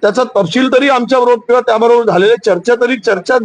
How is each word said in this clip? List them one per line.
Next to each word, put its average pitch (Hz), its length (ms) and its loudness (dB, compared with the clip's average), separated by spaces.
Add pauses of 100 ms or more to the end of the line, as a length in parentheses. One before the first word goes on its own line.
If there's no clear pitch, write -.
त्याचा - 220 0
तपशील 247 500 -2
तरी 277 160 2
आमच्याबरोबर 247 500 0
किंवा 240 220 0
त्याबरोबर 233 420 2
झालेल्या 208 320 0 (100)
चर्चा 208 300 0
तरी, 240 220 -2
चर्चा 202 480 -2